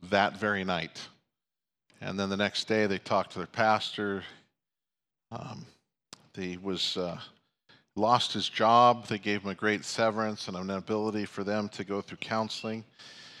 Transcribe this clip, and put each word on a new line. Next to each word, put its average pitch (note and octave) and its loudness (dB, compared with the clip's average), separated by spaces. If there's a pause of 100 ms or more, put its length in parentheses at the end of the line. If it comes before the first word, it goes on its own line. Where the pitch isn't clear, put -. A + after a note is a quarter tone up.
that G2 2
very G2+ 0
night. F2 -4 (960)
And G2 -6
then G2 0
the G2 -2
next G2+ 0
day A2 4
they F#2+ 0
talked G2 0
to F#2 -10
their E2+ -6
pastor. G#2+ 0 (1040)
Um, A#2+ -12 (720)
he F2+ -6
was, F#2 -4
uh, F2 -2 (760)
lost A2+ 4
his G#2 -4
job. A#2 6
They G#2+ -2
gave G#2 -2
him G2+ -4
a F#2+ -4
great G#2+ 0
severance A2 0
and F#2+ -8
an F#2 -6
ability G#2 -2
for - -8
them G#2 -2
to - -10
go G2 -4
through - -12
counseling. A2 -4 (560)